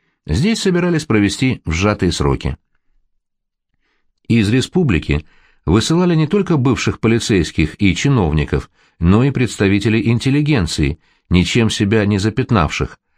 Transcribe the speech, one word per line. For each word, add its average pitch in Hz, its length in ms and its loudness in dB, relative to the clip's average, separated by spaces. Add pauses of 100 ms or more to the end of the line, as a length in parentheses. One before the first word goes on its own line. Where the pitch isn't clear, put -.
(280)
здесь 170 340 -2
собирались 175 440 -2
провести 107 600 0
в 82 60 -4
сжатые 95 400 0
сроки. 69 460 -2 (1700)
Из 113 200 2
республики 110 800 0 (400)
высылали 165 480 2
не 156 140 0
только 185 300 0
бывших 120 420 -2
полицейских 104 800 0
и 95 140 2
чиновников, 78 760 0 (300)
но 95 240 4
и 139 80 0
представителей 107 760 0
интеллигенции, 117 920 0 (320)
ничем 98 400 2
себя 107 340 0
не 101 140 0
запятнавших. 104 800 -2 (180)